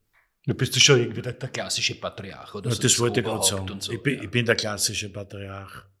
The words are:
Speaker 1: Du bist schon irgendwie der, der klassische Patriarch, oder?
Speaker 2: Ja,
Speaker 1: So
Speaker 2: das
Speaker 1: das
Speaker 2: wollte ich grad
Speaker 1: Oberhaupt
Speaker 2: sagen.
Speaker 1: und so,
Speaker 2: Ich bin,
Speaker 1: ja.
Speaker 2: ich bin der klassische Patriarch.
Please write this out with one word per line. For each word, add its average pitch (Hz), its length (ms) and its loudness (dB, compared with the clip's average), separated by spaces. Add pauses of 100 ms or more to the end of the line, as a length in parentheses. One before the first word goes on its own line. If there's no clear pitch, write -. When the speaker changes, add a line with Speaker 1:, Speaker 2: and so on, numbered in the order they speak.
(440)
Speaker 1:
Du 143 80 0
bist 131 300 0
schon 131 180 10
irgendwie 113 220 -2
der, 123 100 -6
der - 160 -10
klassische - 460 -4
Patriarch, 92 600 -10
oder? 143 140 -4
Speaker 2:
Ja, 120 80 2
Speaker 1:
So - 60 -2
Speaker 2:
das 123 100 6
Speaker 1:
das - 80 2
Speaker 2:
wollte 120 200 4
ich 113 40 -2
grad 113 120 -2
Speaker 1:
Oberhaupt - 140 2
Speaker 2:
sagen. 98 200 -2
Speaker 1:
und 98 120 -10
so, - 100 -6
Speaker 2:
Ich 120 100 -8
bin, 135 160 0
Speaker 1:
ja. 113 60 -8
Speaker 2:
ich 101 60 -10
bin 120 140 2
der 113 100 4
klassische 104 560 -2
Patriarch. 98 720 -14 (180)